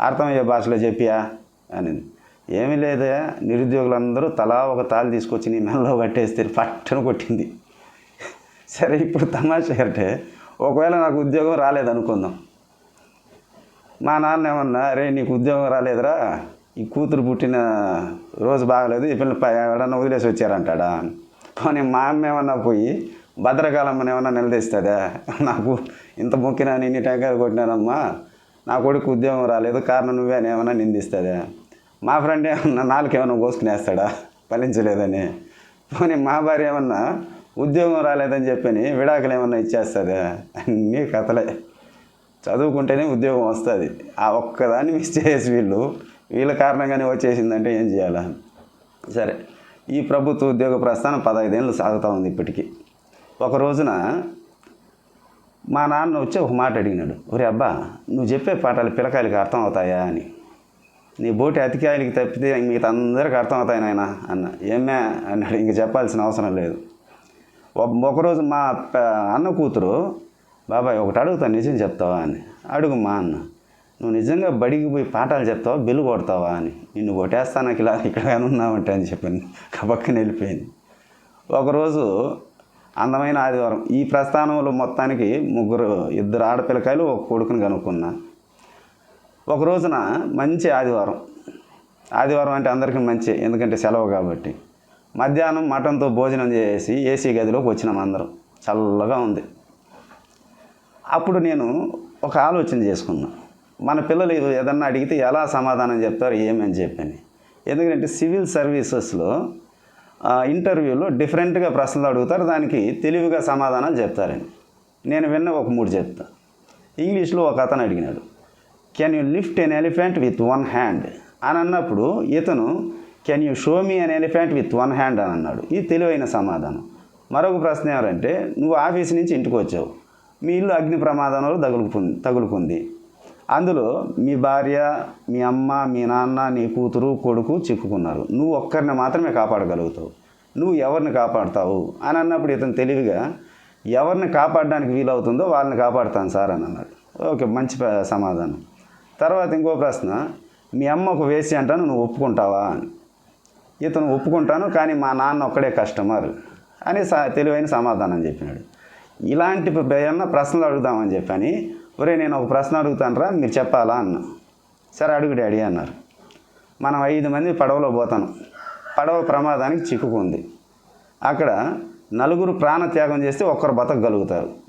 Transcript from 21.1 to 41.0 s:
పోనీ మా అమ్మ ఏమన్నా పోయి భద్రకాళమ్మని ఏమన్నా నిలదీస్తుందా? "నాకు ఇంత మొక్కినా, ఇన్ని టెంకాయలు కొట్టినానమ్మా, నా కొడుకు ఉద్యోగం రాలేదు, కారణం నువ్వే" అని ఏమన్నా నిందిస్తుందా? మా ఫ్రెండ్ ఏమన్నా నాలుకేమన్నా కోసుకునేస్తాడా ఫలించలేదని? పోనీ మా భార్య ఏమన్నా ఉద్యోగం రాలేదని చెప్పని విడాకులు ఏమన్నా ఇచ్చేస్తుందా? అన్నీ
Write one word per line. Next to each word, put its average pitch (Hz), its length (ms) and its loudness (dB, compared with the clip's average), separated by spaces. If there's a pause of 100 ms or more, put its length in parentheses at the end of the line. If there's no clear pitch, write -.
పోనీ 147 160 0
మా 127 180 2
అమ్మ 151 260 2
ఏమన్నా 143 300 0
పోయి 117 560 0 (280)
భద్రకాళమ్మని 135 720 0
ఏమన్నా 131 180 0
నిలదీస్తుందా? 107 800 0 (300)
"నాకు 120 360 0 (400)
ఇంత 120 180 0
మొక్కినా, 135 400 2
ఇన్ని 127 260 0
టెంకాయలు 127 360 0
కొట్టినానమ్మా, 117 800 0 (520)
నా 123 120 0
కొడుకు 139 320 2
ఉద్యోగం 127 340 0
రాలేదు, 120 340 0
కారణం 127 380 0
నువ్వే" 123 180 0
అని 117 140 0
ఏమన్నా 117 220 0
నిందిస్తుందా? 98 720 -2 (600)
మా 143 160 2
ఫ్రెండ్ 151 280 0
ఏమన్నా 147 360 0
నాలుకేమన్నా 131 520 2
కోసుకునేస్తాడా 107 760 0 (400)
ఫలించలేదని? 104 800 0 (640)
పోనీ 165 200 2
మా 139 240 0
భార్య 151 280 2
ఏమన్నా 139 560 -2 (340)
ఉద్యోగం 156 480 2
రాలేదని 139 440 0
చెప్పని 123 420 0
విడాకులు 135 420 2
ఏమన్నా 123 240 0
ఇచ్చేస్తుందా? 95 800 0 (180)
అన్నీ 113 480 0